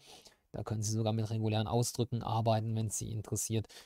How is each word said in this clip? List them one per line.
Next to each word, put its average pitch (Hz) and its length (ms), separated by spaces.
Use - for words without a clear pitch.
Da - 120
können 110 200
Sie 107 80
sogar 110 220
mit 110 180
regulären 110 360
Ausdrücken 120 540
arbeiten, 113 540
wenn 110 120
es - 100
Sie 113 140
interessiert. 110 560